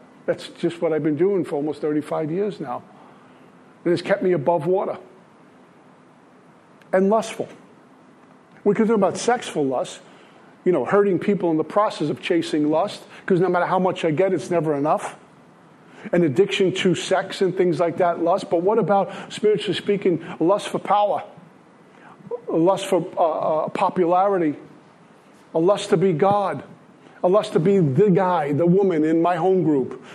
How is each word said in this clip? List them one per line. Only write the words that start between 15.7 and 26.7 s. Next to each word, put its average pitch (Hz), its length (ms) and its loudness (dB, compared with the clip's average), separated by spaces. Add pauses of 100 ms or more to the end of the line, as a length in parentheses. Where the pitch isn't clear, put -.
An 175 120 2
addiction 180 540 2
to 175 180 2
sex 190 480 -4
and 185 120 0
things 180 240 0
like 170 180 -2
that, 170 260 0
lust. 185 260 0
But 175 140 0
what 214 160 2
about, 196 320 0 (180)
spiritually 208 460 0
speaking, 185 440 -2 (200)
lust 190 300 0
for 175 100 -4
power, 202 420 0 (1300)
a 220 80 -2
lust 185 300 2
for, 175 180 0 (100)
uh, - 60 0
uh, 160 480 -2
popularity, 180 840 0 (1000)
a 160 60 0
lust 185 320 0
to 196 60 4
be 185 140 2
God, 185 520 0 (600)